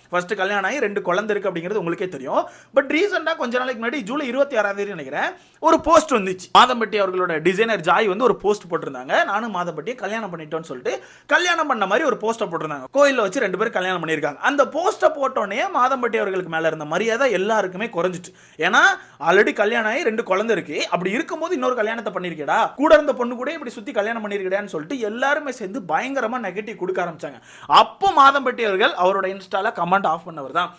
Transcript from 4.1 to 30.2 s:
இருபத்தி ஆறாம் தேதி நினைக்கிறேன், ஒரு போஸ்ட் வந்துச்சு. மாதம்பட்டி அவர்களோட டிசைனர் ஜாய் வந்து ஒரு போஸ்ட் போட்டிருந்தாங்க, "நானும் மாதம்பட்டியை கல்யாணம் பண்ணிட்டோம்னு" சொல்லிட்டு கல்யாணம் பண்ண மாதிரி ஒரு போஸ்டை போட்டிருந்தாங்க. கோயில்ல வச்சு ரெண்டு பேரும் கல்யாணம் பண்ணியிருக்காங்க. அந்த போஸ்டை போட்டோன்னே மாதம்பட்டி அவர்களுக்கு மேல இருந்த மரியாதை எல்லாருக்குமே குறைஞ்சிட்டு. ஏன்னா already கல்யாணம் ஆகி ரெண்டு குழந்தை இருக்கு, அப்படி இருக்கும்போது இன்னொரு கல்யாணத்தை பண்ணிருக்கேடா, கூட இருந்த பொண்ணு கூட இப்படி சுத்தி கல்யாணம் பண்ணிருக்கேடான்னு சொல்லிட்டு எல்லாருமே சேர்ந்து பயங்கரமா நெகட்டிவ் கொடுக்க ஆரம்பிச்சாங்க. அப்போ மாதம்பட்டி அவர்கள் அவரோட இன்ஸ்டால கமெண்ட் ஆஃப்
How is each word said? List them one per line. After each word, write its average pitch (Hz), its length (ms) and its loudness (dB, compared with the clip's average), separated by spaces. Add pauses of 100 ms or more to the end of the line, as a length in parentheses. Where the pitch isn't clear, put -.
இருபத்தி 247 300 0
ஆறாம் 202 200 0
தேதி 202 120 -4
நினைக்கிறேன், 170 420 -6 (280)
ஒரு 320 220 4
போஸ்ட் 320 320 4
வந்துச்சு. 190 340 -2 (120)
மாதம்பட்டி 226 420 4
அவர்களோட 180 420 0
டிசைனர் 190 380 2
ஜாய் 180 260 4
வந்து 202 180 0
ஒரு 214 120 4
போஸ்ட் 202 340 0
போட்டிருந்தாங்க, 151 540 -2
"நானும் 214 300 -4
மாதம்பட்டியை 175 400 -4
கல்யாணம் 202 440 -8
பண்ணிட்டோம்னு" 156 240 -8
சொல்லிட்டு 170 420 -6 (220)
கல்யாணம் 330 400 2
பண்ண 262 200 0
மாதிரி 320 200 2
ஒரு 247 100 2
போஸ்டை 220 260 -4
போட்டிருந்தாங்க. 156 420 -6 (100)
கோயில்ல 277 200 6
வச்சு 220 260 0
ரெண்டு 185 180 -2
பேரும் 226 140 -2
கல்யாணம் 185 340 -2
பண்ணியிருக்காங்க. 147 300 -2
அந்த 269 280 2
போஸ்டை 349 400 -2
போட்டோன்னே 277 640 0
மாதம்பட்டி 247 460 2
அவர்களுக்கு 190 340 -2
மேல 160 160 0
இருந்த 156 180 -2
மரியாதை 220 480 0
எல்லாருக்குமே 190 540 0
குறைஞ்சிட்டு. 180 480 -4 (220)
ஏன்னா 190 240 4 (400)
already 190 320 4
கல்யாணம் 220 400 0
ஆகி 302 100 -2
ரெண்டு 220 200 0
குழந்தை 202 340 0
இருக்கு, 165 340 -4
அப்படி 175 200 -2
இருக்கும்போது 330 440 -4
இன்னொரு 254 200 0
கல்யாணத்தை 220 380 -4
பண்ணிருக்கேடா, 175 640 -2
கூட 311 200 6
இருந்த 294 180 6
பொண்ணு 240 240 -4
கூட 254 160 -4
இப்படி 294 180 -10
சுத்தி 214 220 -12
கல்யாணம் 214 380 -2
பண்ணிருக்கேடான்னு 196 360 -2
சொல்லிட்டு 180 340 -8
எல்லாருமே 262 520 -2
சேர்ந்து 214 360 -8
பயங்கரமா 240 500 -2
நெகட்டிவ் 208 380 -8
கொடுக்க 185 280 -4
ஆரம்பிச்சாங்க. 156 360 -10 (260)
அப்போ 226 440 4
மாதம்பட்டி 269 540 6
அவர்கள் 208 260 2
அவரோட 190 440 2
இன்ஸ்டால 196 380 -4
கமெண்ட் 190 340 0
ஆஃப் 175 220 -2